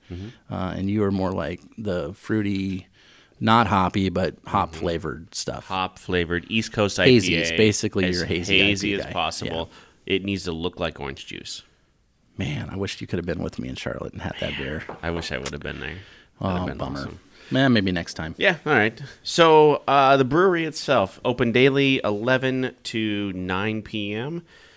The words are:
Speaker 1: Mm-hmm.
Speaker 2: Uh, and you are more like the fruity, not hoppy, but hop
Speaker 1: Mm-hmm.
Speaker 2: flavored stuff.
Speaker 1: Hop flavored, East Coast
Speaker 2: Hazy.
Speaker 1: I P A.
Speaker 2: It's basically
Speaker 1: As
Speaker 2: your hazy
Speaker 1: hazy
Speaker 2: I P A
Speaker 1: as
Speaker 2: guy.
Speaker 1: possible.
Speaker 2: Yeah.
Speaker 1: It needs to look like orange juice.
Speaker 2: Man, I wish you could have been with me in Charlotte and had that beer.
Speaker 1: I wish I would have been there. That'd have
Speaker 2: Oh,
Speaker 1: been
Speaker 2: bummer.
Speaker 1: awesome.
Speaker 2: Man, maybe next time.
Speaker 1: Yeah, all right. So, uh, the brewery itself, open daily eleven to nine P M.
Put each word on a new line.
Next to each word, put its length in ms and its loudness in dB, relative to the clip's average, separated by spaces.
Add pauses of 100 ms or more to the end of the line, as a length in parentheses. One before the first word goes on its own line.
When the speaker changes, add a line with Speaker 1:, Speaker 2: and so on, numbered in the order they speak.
(120)
Speaker 1:
Mm-hmm. 420 -14
Speaker 2:
Uh, 200 -6
and 160 -4
you 140 0
are 80 2
more 220 0
like 260 -6 (180)
the 360 -6
fruity, 720 -4 (540)
not 260 4
hoppy, 420 2
but 260 -2 (120)
hop 240 0
Speaker 1:
Mm-hmm. 80 -14
Speaker 2:
flavored 560 -6
stuff. 320 -8
Speaker 1:
Hop 320 -6
flavored, 500 -2
East 220 -2
Coast 260 0
Speaker 2:
Hazy. 380 6
Speaker 1:
I 20 0
P 40 0
A. 0 -
Speaker 2:
It's 160 0
basically 480 2
Speaker 1:
As 120 0
Speaker 2:
your 80 -2
hazy 340 0
Speaker 1:
hazy 340 0
Speaker 2:
I 40 -2
P 20 -4
A 0 -
Speaker 1:
as 80 -6
Speaker 2:
guy. 60 -12
Speaker 1:
possible. 560 -6 (360)
Speaker 2:
Yeah. 120 0
Speaker 1:
It 60 -4
needs 200 -4
to 80 -6
look 280 -6
like 200 -6
orange 260 -8
juice. 380 -14 (720)
Speaker 2:
Man, 320 -6
I 80 -10
wish 240 -6
you 60 -12
could 100 -4
have 80 -4
been 160 -4
with 180 -8
me 100 -8
in 60 -10
Charlotte 380 -8
and 80 -14
had 180 -8
that 180 -6
beer. 260 -8 (180)
Speaker 1:
I 80 -4
wish 220 -6
I 80 -6
would 120 -8
have 120 -12
been 160 -10
there. 160 -10 (440)
That'd 180 -2
have 40 -2
Speaker 2:
Oh, 60 -4
Speaker 1:
been 100 -8
Speaker 2:
bummer. 220 -6
Speaker 1:
awesome. 200 -10 (320)
Speaker 2:
Man, 220 4
maybe 180 2
next 240 -6
time. 240 -8
Speaker 1:
Yeah, 260 2
all 80 2
right. 260 2 (220)
So, 640 6
uh, 300 6
the 80 6
brewery 400 2
itself, 580 0
open 280 2
daily 520 4
eleven 720 0 (100)
to 480 -2
nine 500 -4
P 320 -6
M. 260 -6 (360)